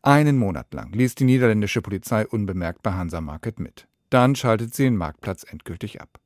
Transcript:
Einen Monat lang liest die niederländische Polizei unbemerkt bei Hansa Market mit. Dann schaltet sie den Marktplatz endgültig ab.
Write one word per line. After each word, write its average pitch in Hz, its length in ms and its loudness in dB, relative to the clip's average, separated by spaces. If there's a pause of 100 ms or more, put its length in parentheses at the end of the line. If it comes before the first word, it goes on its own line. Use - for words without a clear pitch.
Einen 143 340 4
Monat 92 380 -2
lang 80 180 -12
liest 123 260 0
die 139 40 2
niederländische 117 580 4
Polizei 107 460 -2
unbemerkt 92 560 -4
bei 101 100 -2
Hansa 85 260 -4
Market 78 400 -8
mit. - 280 -12 (240)
Dann 127 240 4
schaltet 117 400 -2
sie 139 80 0
den 123 120 2
Marktplatz 85 540 -6
endgültig 85 500 -12
ab. - 260 -20